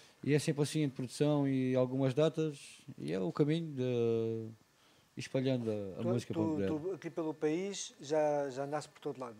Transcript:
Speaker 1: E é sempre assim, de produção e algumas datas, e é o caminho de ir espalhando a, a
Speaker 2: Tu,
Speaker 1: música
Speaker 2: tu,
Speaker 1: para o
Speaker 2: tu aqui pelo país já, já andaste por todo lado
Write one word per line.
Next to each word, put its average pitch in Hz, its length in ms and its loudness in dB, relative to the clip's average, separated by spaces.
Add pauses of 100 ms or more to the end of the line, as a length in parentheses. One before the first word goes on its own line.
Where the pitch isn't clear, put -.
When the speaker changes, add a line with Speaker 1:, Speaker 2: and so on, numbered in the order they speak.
(240)
Speaker 1:
E 135 100 2
é 147 60 6
sempre 147 240 2
assim, 151 240 0
de 131 60 -4
produção 143 520 2
e 131 300 2
algumas 127 380 2
datas, 156 680 0 (160)
e 143 140 -6
é 185 80 0
o 180 140 0
caminho 156 400 2
de 131 100 -2
ir 113 1400 -2
espalhando 127 500 0
a, 101 300 -4
a - 20 -6
Speaker 2:
Tu, 113 60 -2
Speaker 1:
música 120 260 0
Speaker 2:
tu, - 60 0 (160)
Speaker 1:
para 98 180 0
o 151 60 -2
Speaker 2:
tu 175 140 -4
aqui 165 160 -10
pelo 156 240 -4
país 170 680 -2
já, 147 480 2
já 131 140 -4
andaste 143 260 -4
por - 120 -20
todo 135 180 -6
lado 117 200 -8